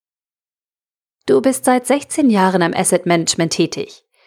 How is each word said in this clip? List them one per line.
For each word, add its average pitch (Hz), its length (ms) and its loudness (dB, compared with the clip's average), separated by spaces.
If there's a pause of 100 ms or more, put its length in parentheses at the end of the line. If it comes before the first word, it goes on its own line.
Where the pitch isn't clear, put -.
(1300)
Du 262 160 2
bist 262 240 -2
seit 254 220 0
sechzehn 285 420 0
Jahren 190 320 2
am 170 140 0
Asset 180 320 0
Management 170 460 -2
tätig. - 500 -6 (240)